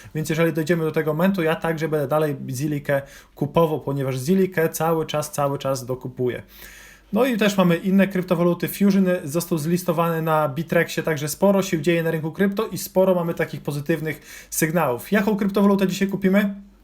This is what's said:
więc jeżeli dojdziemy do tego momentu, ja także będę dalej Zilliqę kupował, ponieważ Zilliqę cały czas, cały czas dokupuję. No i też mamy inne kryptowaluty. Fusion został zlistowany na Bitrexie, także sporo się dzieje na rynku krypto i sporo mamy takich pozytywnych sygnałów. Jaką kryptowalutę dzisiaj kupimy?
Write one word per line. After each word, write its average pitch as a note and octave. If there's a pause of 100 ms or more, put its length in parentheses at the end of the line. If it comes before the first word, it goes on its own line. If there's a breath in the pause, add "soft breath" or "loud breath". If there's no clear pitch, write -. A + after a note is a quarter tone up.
(160 loud breath)
więc D#3
jeżeli E3
dojdziemy D#3+
do D#3
tego D#3
momentu, F3+
ja D#3+
także D#3+
będę D3
dalej D3+ (140)
Zilliqę C#3+ (340 loud breath)
kupował, D3+
ponieważ C3+
Zilliqę E3
cały D#3+
czas, D3+
cały C#3+
czas C3+
dokupuję. B2+ (720 loud breath)
No A3+
i B3
też G3
mamy F3+
inne F#3+
kryptowaluty. F3
Fusion G3 (180)
został E3+
zlistowany E3
na D#3
Bitrexie, D#3+
także D3+
sporo G3
się F3+
dzieje E3+
na E3
rynku D#3+
krypto G3
i F3
sporo F#3
mamy E3+
takich D#3
pozytywnych D3+
sygnałów. D#3
Jaką G#3+
kryptowalutę G3+
dzisiaj F#3+
kupimy? G3 (280)